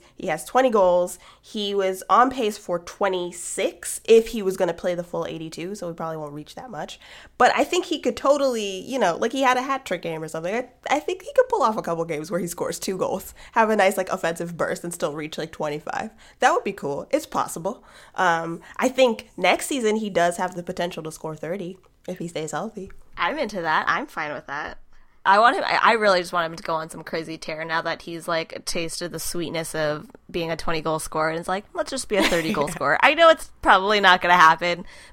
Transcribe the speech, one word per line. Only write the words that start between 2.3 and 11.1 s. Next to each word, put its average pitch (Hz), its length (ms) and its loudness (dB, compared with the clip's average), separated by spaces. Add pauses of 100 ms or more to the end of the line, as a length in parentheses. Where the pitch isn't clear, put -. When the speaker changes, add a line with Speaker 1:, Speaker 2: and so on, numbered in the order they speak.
Speaker 1:
pace 226 260 -2
for 175 220 -4
twenty-six 185 1300 -4
if 226 240 8
he 226 120 -4
was 185 140 -2
gonna 175 180 0
play 175 220 -4
the 175 80 -6
full 170 220 -6
eighty-two, 165 500 -10
so 180 140 -10
we 165 40 -8
probably 165 240 -8
won't 151 160 -12
reach 147 220 -16
that 247 140 -16
much. 180 300 -12 (380)
But 247 180 6
I - 100 4
think 349 200 0
he 294 140 -4
could 233 160 0
totally, 247 680 0
you 262 180 -6
know, 180 180 2
like, 240 160 -2
he 269 80 -2
had 254 160 4
a 247 40 -2
hat 269 240 -6
trick 175 160 -6
game 160 220 -8
or 156 60 -10
something. 170 260 -6
I, 254 140 -6 (200)
I 285 100 2
think 359 220 -6